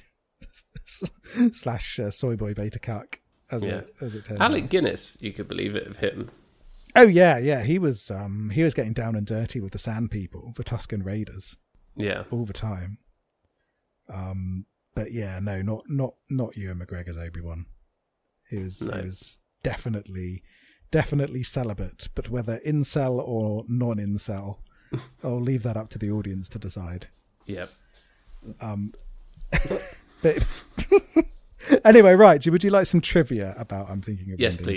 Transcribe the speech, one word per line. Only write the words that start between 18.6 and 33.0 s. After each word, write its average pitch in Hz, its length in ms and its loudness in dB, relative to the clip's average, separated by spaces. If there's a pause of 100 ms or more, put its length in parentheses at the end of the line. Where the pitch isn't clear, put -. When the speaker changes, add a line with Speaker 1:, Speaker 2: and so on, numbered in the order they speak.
Speaker 2:
No. 110 160 -6
Speaker 1:
he 92 80 -8
was - 340 -10 (240)
definitely, 95 800 -6 (480)
definitely 143 520 0
celibate, 104 720 -4
but 113 140 -6
whether 117 300 -4
incel 143 600 0
or 110 480 -4
non-incel, 104 880 -4 (340)
Speaker 2:
<laughs> - 320 -10
Speaker 1:
I'll 123 180 -4
leave 123 220 -2
that 110 140 -4
up 110 140 -10
to - 80 -8
the 104 120 -4
audience 98 380 -4
to 107 100 -10
decide. 90 480 -10 (380)
Speaker 2:
Yep. 92 240 -10 (920)
Speaker 1:
Um, 101 320 -6 (580)
<laughs> - 680 -4
but 156 220 4 (680)
<laughs> - 720 0
anyway, 214 280 12
right, 185 340 10
would 170 160 4
you 202 60 2
like 196 160 6
some 170 160 4